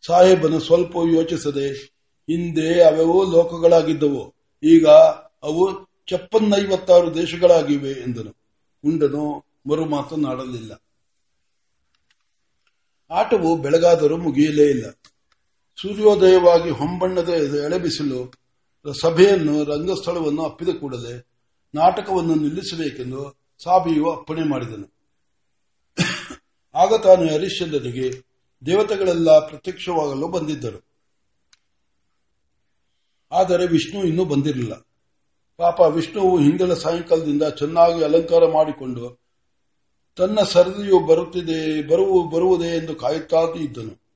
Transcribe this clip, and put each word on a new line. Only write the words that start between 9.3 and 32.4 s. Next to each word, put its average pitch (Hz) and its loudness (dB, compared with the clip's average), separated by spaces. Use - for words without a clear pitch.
ಮರು 156 -2
ಮಾತನಾಡಲಿಲ್ಲ. 131 -8
ಆಟವು 170 0
ಬೆಳಗಾದರೂ 156 2
ಮುಗಿಯಲೇ 151 0
ಇಲ್ಲ. 127 0
ಸೂರ್ಯೋದಯವಾಗಿ 185 4
ಹೊಂಬಣ್ಣದ 175 -4
ಎಳೆಬಿಸಿಲು 147 -6
ಸಭೆಯನ್ನು, 165 2
ರಂಗಸ್ಥಳವನ್ನು 160 -6
ಅಪ್ಪಿದ 165 -8
ಕೂಡಲೇ 123 -14
ನಾಟಕವನ್ನು 180 0
ನಿಲ್ಲಿಸಬೇಕೆಂದು 143 -8
ಸಾಬಿಯು 170 0
ಅಪ್ಪಣೆ 160 -8
ಮಾಡಿದನು. 120 -8
ಆಗ 190 2
ತಾನೇ 185 4
ಹರಿಶ್ಚಂದ್ರನಿಗೆ 143 -4
ದೇವತೆಗಳೆಲ್ಲ 190 2
ಪ್ರತ್ಯಕ್ಷವಾಗಲು 156 -6
ಬಂದಿದ್ದರು. 151 -8